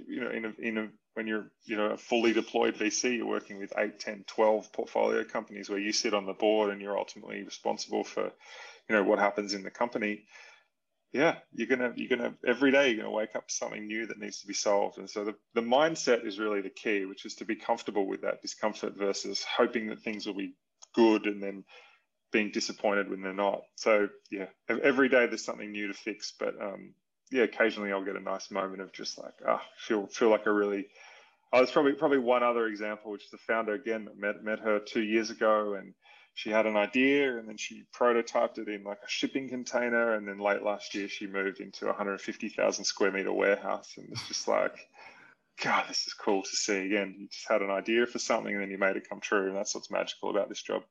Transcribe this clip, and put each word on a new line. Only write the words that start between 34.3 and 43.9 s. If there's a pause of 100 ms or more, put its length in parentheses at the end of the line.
met
her
two
years
ago,
and (420)
she
had
an
idea
and
then
she (100)
prototyped
it
in,
like,
a
shipping
container.
And
then
late
last
year,
she
moved
into
a
hundred
fifty
thousand
square
meter
warehouse.